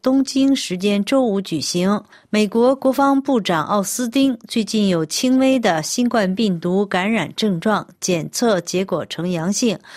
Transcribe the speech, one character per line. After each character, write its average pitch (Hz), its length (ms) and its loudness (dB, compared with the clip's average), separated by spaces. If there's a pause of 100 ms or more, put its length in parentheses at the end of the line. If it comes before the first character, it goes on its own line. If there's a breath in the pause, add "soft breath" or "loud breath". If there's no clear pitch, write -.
东 269 220 2
京 269 320 2
时 185 240 -4
间 202 260 0
周 269 200 2
五 196 160 0
举 170 200 -4
行。 180 400 0 (300 soft breath)
美 214 160 2
国 233 300 2
国 262 160 0
防 277 280 2
部 269 200 0
长 165 240 0
奥 202 180 0
斯 240 260 -4
汀 269 380 0
最 226 160 -2
近 208 240 0
有 170 180 2
轻 254 360 0
微 262 180 4
的 175 240 0
新 240 260 -2
冠 202 240 0
病 190 280 0
毒 185 260 0
感 190 240 0
染 202 240 0
症 202 240 -2
状， 202 260 0 (160)
检 160 300 -2
测 220 300 0
结 180 240 -2
果 180 220 -4
呈 175 220 -6
阳 175 240 -2
性， 214 240 0 (200 loud breath)